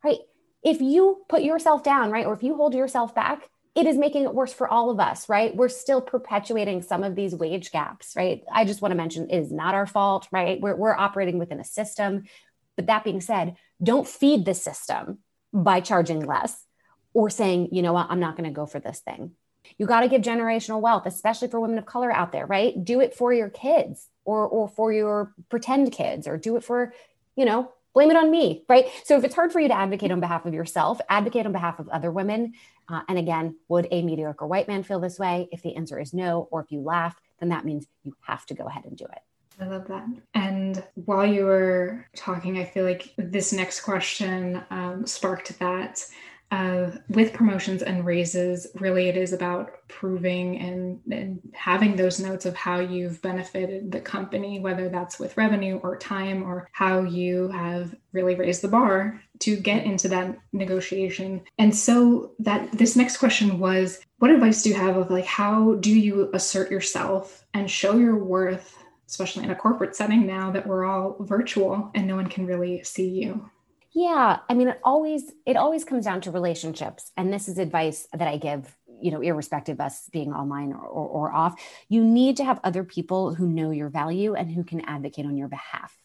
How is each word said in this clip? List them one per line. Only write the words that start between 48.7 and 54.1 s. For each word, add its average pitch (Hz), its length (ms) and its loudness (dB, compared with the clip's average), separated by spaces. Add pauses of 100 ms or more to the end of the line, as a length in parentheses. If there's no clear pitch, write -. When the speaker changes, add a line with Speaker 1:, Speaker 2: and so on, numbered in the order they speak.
Speaker 2:
really 185 340 2
it 180 80 0
is 180 160 0
about 180 520 -6
proving 180 720 -4
and, 180 400 -8 (120)
and 190 280 -6 (140)
having 196 420 2
those 185 240 2
notes 190 280 -6
of 180 100 -6
how 180 240 -4
you've 180 400 -6
benefited 185 720 -6
the - 80 -6
company, 202 580 -6